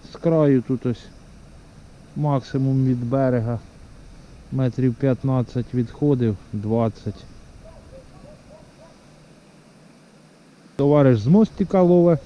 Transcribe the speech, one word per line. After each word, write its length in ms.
З 20
краю 440
тут 240
ось 200
максимум 720
від 240
берега 500
метрів 440
п'ятнадцять 760
відходив, 640
двадцять. 720
Товариш 440
з 80
мостика 540
лове. 440